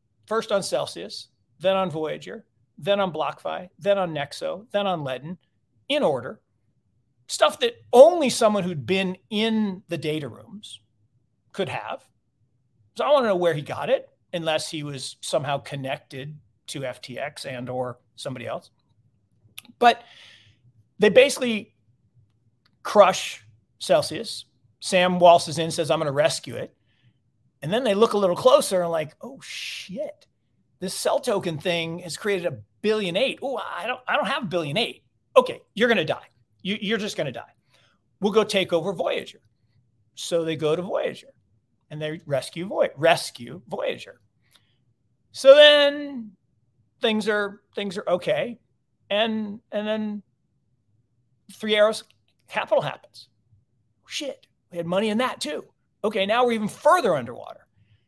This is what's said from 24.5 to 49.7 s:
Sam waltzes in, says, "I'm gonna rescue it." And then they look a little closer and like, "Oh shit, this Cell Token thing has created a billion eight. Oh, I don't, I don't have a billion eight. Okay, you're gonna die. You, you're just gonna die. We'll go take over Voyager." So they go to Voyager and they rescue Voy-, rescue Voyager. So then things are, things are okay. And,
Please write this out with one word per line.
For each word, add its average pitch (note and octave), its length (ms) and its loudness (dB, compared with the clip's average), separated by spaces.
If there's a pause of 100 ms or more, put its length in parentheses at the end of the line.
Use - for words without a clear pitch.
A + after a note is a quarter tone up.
Sam F3+ 380 2
waltzes E3+ 400 6
in, E3 120 -2
says, D#3 200 -2
"I'm D#3 100 0
gonna D3 120 -4
rescue D3 440 0
it." - 200 -12 (840)
And D3+ 100 -4
then A#3+ 100 0
they G#3+ 120 2
look A3 180 4
a G#3 60 2
little F3+ 180 2
closer B3+ 460 4
and E3+ 80 -2
like, D#3 320 -6
"Oh C4 180 -18
shit, - 840 -12 (540)
this F3+ 120 -6
Cell - 260 -2
Token F#3+ 380 -4
thing E3+ 440 -4
has E3 180 -12
created G3 260 -2
a C#3+ 140 -6 (240)
billion G#3 340 0
eight. A3 240 -2
Oh, B3+ 160 -6
I - 300 -10
don't, B3 200 -6
I A3+ 100 0
don't C4+ 100 0
have C#4 160 -4
a A3 40 -8
billion D#3+ 300 -4
eight. G#3 260 -4 (320)
Okay, - 280 4 (100)
you're A#3+ 160 2
gonna G3+ 160 2
die. - 240 -6 (360)
You, G3 160 -4
you're G#3+ 180 -4
just G3 180 -8
gonna D3 160 -6
die. - 220 -16 (640)
We'll G3+ 120 0
go G#3+ 120 4
take G3 280 -2
over E3+ 200 0
Voyager." - 480 -6 (760)
So E3+ 300 -4
they D#3+ 120 -4
go D#3 200 0
to F3 60 -4
Voyager - 520 -6 (560)
and D3+ 100 -12
they D#3 260 -6
rescue F3+ 400 -6
Voy-, D4+ 300 0
rescue C3+ 720 0
Voyager. - 520 -8 (1120)
So C4+ 220 10
then C#4+ 800 6 (680)
things G#3+ 280 0
are, G#3 340 -2 (120)
things G3+ 240 -6
are - 100 -10
okay. F3 520 -2 (500)
And, G#3+ 500 -4 (120)